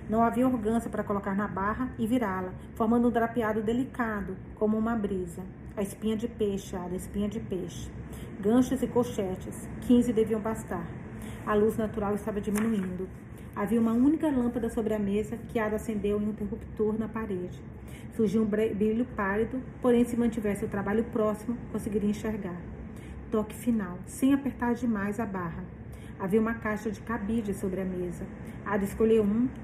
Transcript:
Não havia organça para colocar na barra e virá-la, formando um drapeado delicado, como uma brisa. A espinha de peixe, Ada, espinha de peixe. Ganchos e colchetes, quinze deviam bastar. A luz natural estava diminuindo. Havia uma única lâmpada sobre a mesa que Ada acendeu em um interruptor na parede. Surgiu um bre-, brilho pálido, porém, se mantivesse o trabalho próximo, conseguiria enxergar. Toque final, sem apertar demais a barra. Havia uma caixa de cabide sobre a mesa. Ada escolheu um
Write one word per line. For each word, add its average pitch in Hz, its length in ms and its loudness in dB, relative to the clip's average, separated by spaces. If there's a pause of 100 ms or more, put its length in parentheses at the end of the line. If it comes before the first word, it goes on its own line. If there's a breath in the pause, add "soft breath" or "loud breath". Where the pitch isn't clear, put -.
(100)
Não 226 120 4
havia 233 240 4
organça 226 440 2
para 208 120 -2
colocar 202 320 0
na 202 140 0
barra 220 500 -2
e 226 80 0
virá-la, 190 460 0 (220 loud breath)
formando 240 340 4
um - 20 4
drapeado 226 520 2
delicado, 220 720 -2 (200)
como 214 200 2
uma 226 180 2
brisa. 185 480 -2 (320)
A 208 80 -2
espinha 214 340 -2
de 226 120 -2
peixe, 202 480 -2
Ada, 180 180 -6
espinha 202 340 -2
de 226 120 -4
peixe. - 500 -6 (480 loud breath)
Ganchos 247 440 4
e 240 40 0
colchetes, 208 840 -2 (120)
quinze 240 320 6
deviam 214 280 4
bastar. 202 460 -4 (600 loud breath)
A 214 80 2
luz 214 220 6
natural 208 380 0
estava 202 260 -2
diminuindo. 196 680 0 (480 loud breath)
Havia 208 240 2
uma 226 120 4
única 302 360 6
lâmpada 240 400 2
sobre 214 260 0
a 214 40 0
mesa 208 380 0 (120)
que 233 100 -2
Ada 214 180 0
acendeu 208 440 0
em 208 60 0
um 214 40 0
interruptor 214 680 -2
na 220 100 -2
parede. 202 540 -6 (500 loud breath)
Surgiu 220 300 4
um - 20 4
bre-, 208 300 2
brilho 220 300 2 (120)
pálido, 220 460 0 (180)
porém, 240 240 6
se 233 120 -4
mantivesse 214 480 0
o - 40 -2
trabalho 202 360 0
próximo, 214 520 -2 (160)
conseguiria 208 380 0
enxergar. 202 500 -4 (720 loud breath)
Toque 214 240 -2
final, 196 520 -2
sem 269 280 4
apertar 240 400 0
demais 214 460 0
a 226 60 0
barra. 180 380 -4 (540 loud breath)
Havia 202 220 4
uma 226 140 2
caixa 214 360 -2
de 196 100 -6
cabide 214 540 -2
sobre 190 260 -2
a 190 40 0
mesa. 180 420 -4 (380 loud breath)
Ada 202 200 2
escolheu 220 380 6
um 220 260 4 (160)